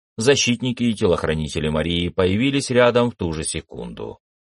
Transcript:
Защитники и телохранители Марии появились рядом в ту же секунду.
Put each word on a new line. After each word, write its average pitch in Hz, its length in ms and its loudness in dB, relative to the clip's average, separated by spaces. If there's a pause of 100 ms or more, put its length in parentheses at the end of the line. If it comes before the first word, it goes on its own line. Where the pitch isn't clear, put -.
(180)
Защитники 120 680 0
и 120 120 0
телохранители 78 720 0
Марии 85 400 -2
появились 117 640 0
рядом 120 420 4
в - 20 -12
ту 85 180 -4
же 78 120 -4
секунду. 58 720 -10 (280)